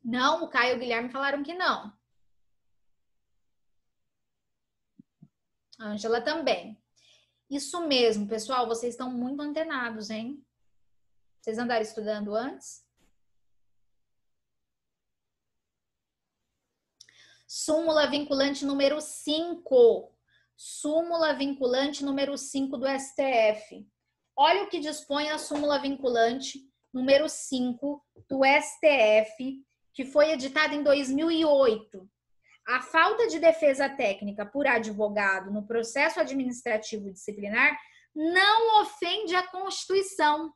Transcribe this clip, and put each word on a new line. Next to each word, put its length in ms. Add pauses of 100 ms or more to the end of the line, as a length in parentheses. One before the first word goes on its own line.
Não, 380
o 60
Caio 240
e 20
o 40
Guilherme 300
falaram 320
que 120
não. 440 (3750)
Ângela 400
também. 580 (720)
Isso 380
mesmo, 400
pessoal, 400
vocês 280
estão 140
muito 320
antenados, 680
hein? 360 (920)
Vocês 180
andaram 240
estudando 540
antes? 500 (4000)
Súmula 600
vinculante 580
número 340
cinco. 1120 (440)
Súmula 760
vinculante 680
número 340
cinco 400
do 80
S 300
T 60
F. 680 (480)
Olha 280
o 60
que 120
dispõe 480
a 80
súmula 420
vinculante 800 (320)
número 380
cinco 760 (240)
do 140
S 380
T 60
F, 800 (280)
que 120
foi 260
editada 420
em 80
dois 300
mil 180
e 160
oito. 640 (560)
A 160
falta 460
de 100
defesa 500
técnica 560
por 220
advogado 880
no 160
processo 520
administrativo 920
disciplinar 680 (380)
não 680
ofende 540
a 100
Constituição. 1120